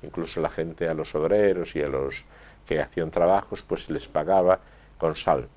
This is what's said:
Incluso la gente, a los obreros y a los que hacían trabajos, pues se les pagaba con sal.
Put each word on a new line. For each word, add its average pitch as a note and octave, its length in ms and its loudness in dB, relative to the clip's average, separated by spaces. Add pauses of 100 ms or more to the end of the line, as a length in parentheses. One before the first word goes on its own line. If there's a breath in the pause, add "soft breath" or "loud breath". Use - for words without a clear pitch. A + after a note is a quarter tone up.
Incluso E2 360 -6
la D#2 100 -2
gente, E2 380 -4
a D#2+ 60 -2
los D#2 220 -6
obreros F2+ 580 2
y D2+ 80 -2
a C#2+ 60 -2
los C2+ 360 -4 (400 loud breath)
que D2+ 160 -2
hacían E2 300 -4
trabajos, F#2+ 540 2
pues - 220 -6
se D#2+ 60 -8
les C#2+ 140 -6
pagaba F2+ 540 2 (380 soft breath)
con D#2+ 180 -2
sal. C2+ 400 0